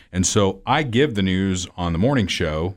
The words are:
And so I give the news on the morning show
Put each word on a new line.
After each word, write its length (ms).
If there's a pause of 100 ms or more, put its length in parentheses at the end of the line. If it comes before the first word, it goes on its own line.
(120)
And 140
so 400
I 160
give 320
the 80
news 440 (120)
on 160
the 40
morning 280
show 500